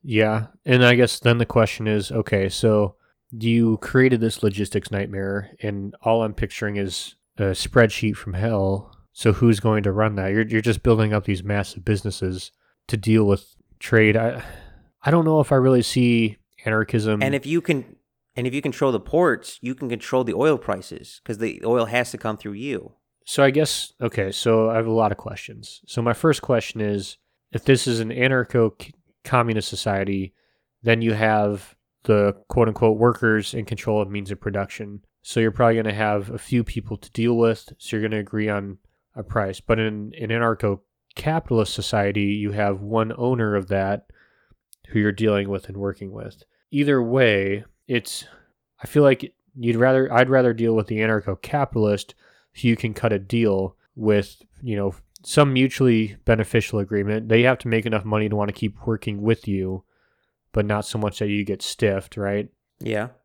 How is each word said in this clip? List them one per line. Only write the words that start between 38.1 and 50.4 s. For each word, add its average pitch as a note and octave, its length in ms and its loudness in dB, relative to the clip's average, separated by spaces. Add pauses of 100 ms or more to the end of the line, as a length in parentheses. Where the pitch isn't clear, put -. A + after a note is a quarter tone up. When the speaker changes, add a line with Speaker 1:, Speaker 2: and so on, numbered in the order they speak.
Speaker 1:
agree G#2+ 300 -4
on G2+ 300 -6 (360)
a A2+ 80 -12
price. G2 380 -4
But A2+ 180 0
in G#2+ 400 -4
an A2 120 -8
anarcho-capitalist A2+ 1400 -2
society, G2+ 480 -2
you G#2 300 -2
have G2+ 280 -2
one A2 340 -2
owner A#2 420 0
of F#2+ 120 -2
that G2 380 -2 (800)
who A2 140 -2
you're G#2 120 2
dealing G2+ 380 0
with F#2+ 180 -8
and G2 80 -14
working G2 360 -8
with. - 320 -16 (260)
Either C#3+ 320 2
way, G#2 640 0 (200)
it's, - 380 -6 (580)
I - 40 -14
feel D3 160 2
like C#3 320 2 (200)
you'd A#2 220 -2
rather, C3 340 2
I'd B2+ 200 4
rather B2+ 240 4